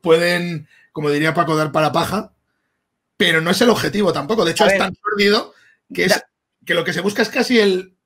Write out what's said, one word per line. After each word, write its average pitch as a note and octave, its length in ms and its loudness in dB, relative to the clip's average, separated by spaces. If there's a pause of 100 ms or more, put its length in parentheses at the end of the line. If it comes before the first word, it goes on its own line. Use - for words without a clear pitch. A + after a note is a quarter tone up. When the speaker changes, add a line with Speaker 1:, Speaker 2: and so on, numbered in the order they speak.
Speaker 1:
pueden, F3 600 0 (240)
como D3+ 180 -4
diría D3+ 240 0
Paco, D#3+ 220 0
dar D#3 160 -2
para D#3 200 0
paja, F#3 400 -4 (840)
pero E3 240 2
no E3+ 100 -2
es G3 100 0
el A#3+ 80 4
objetivo G3+ 440 0
tampoco. G#3+ 320 -2
De A#3+ 60 0
hecho, - 120 0
Speaker 2:
A G#3 40 4
Speaker 1:
es G3 60 4
Speaker 2:
ver. F#3 80 0
Speaker 1:
tan F#3+ 140 -4
sórdido G#3 580 -2 (400)
que F3 120 -2
es, F#3 40 0
Speaker 2:
Da- F3+ 160 0 (400)
Speaker 1:
que - 80 -4
lo E3+ 100 0
que E3+ 100 -4
se F3 80 -4
busca G3+ 200 -2
es G#3+ 80 0
casi B3 300 2
el F#3+ 360 0 (100)